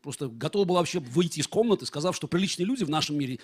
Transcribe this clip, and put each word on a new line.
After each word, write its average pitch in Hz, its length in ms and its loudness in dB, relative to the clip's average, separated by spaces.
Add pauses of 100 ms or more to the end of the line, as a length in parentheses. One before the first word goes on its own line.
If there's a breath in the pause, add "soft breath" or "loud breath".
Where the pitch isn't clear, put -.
просто 139 240 -8
готова 151 380 0
была 175 140 4
вообще 175 200 0
выйти 151 400 0
из - 80 -2
комнаты, 208 380 2
сказав, 165 280 -2
что - 140 -6
приличные 180 380 0
люди 247 180 -2
в 147 60 0
нашем 147 280 0
мире 131 260 -2